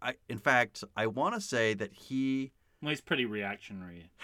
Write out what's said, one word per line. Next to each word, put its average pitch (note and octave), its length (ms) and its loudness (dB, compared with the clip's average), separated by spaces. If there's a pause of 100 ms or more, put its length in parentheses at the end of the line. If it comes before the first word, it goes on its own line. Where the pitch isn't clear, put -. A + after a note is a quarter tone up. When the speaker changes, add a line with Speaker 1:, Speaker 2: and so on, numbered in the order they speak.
Speaker 1:
I, B2+ 140 -4 (120)
in - 120 -6
fact, B2 440 4 (120)
I A2 120 2
wanna E3+ 340 0
say A2+ 340 2
that G2+ 180 -6
he C3+ 580 -2 (300)
Speaker 2:
Well, D3 80 -4
he's D3 120 -2
pretty C3 240 0
reactionary. G2 840 -6 (140)